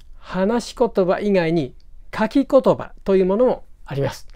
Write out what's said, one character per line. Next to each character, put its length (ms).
話 520
し 60
言 120
葉 140
以 100
外 220
に 240
書 140
き 180
言 160
葉 300
と 100
い 80
う 20
も 120
の 100
も 180
あ 100
り 80
ま 80
す。 260